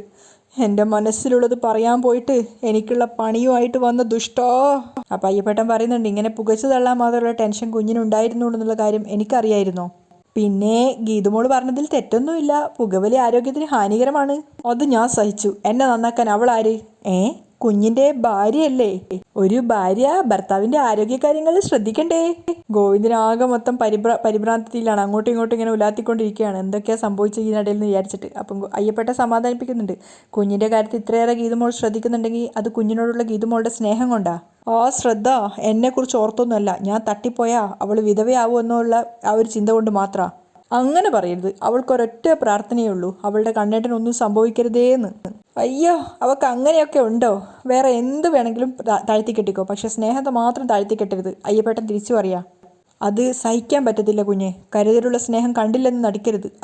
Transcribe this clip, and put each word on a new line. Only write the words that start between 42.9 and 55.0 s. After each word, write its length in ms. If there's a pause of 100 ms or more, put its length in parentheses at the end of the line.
ഉള്ളൂ, 180 (140)
അവളുടെ 280
കണ്ണേട്ടനൊന്നും 680
സംഭവിക്കരുതേന്ന്." 880 (520)
"അയ്യോ, 300 (300)
അവൾക്ക് 240
അങ്ങനെയൊക്കെ 540
ഉണ്ടോ? 300 (360)
വേറെ 320
എന്ത് 300
വേണമെങ്കിലും 420 (180)
താ-, 200
താഴ്ത്തി 240
കെട്ടിക്കോ, 320
പക്ഷെ 240
സ്നേഹത്തെ 420
മാത്രം 360
താഴ്ത്തി 340
കെട്ടരുത്," 300 (160)
അയ്യപ്പേട്ടൻ 400
തിരിച്ചു 280
പറയാ. 260 (600)
"അത് 220 (100)
സഹിക്കാൻ 520
പറ്റത്തില്ല 380
കുഞ്ഞെ, 280 (240)
കരുതലുള്ള 440